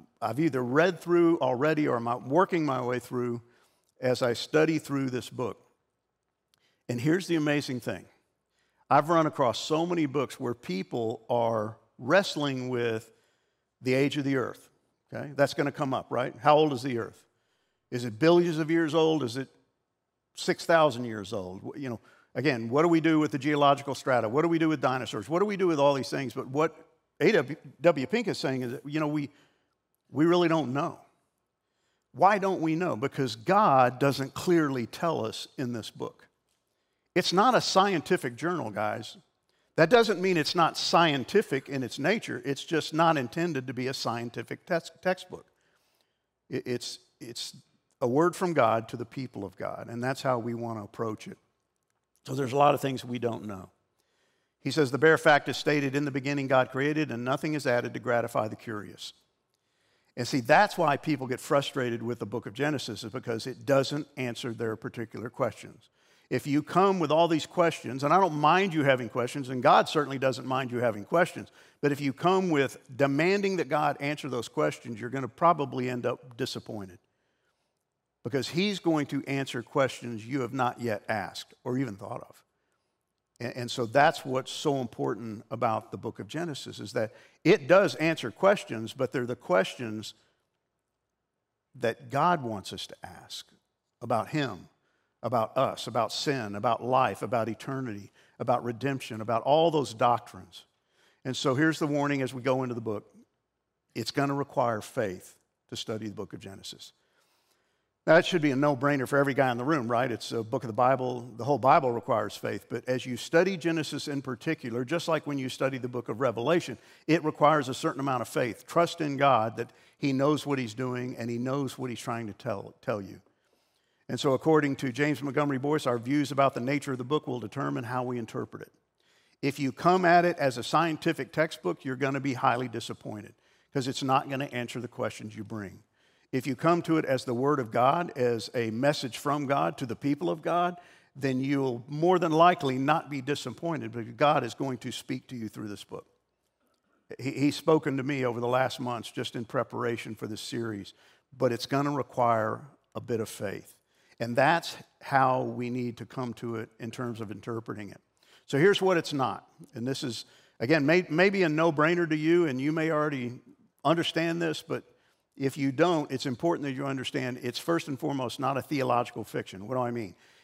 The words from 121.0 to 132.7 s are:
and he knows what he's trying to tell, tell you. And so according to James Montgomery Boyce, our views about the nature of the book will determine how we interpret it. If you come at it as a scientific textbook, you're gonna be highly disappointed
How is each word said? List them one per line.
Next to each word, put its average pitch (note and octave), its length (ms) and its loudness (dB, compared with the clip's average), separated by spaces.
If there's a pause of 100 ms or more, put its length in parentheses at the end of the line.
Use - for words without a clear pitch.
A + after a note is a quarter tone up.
and A#2 120 -6
he A#2+ 80 -4
knows C3 400 -4
what C3 120 -8
he's A#2 100 -10
trying A#2 280 -6
to G2+ 60 -10
tell, G#2 480 -8
tell G#2+ 200 -4
you. G2 180 -14 (880)
And C3 100 -6
so C#3+ 140 2
according C#3+ 460 4
to C3 160 -4
James C#3+ 280 0
Montgomery C#3+ 360 0
Boyce, C#3+ 280 -2
our B2 120 0
views C3+ 340 -2
about C#3 220 2
the A#2+ 80 -6
nature C#3 320 -4
of B2+ 40 -6
the B2 60 -6
book D3 240 -2
will B2 140 -6
determine C#3 420 -6
how B2 200 -4
we B2 140 -4
interpret A2+ 440 -10
it. - 100 -18 (680)
If C#3+ 180 -2
you C3+ 140 -2
come F3+ 320 4
at F3 180 8
it E3+ 140 2
as C3+ 200 0
a A#2 60 -6
scientific D#3 720 0
textbook, D#3+ 500 -2
you're C3 140 -6
gonna C3+ 240 -2
be C3+ 140 -2
highly B2+ 340 0
disappointed A2 640 -12 (400)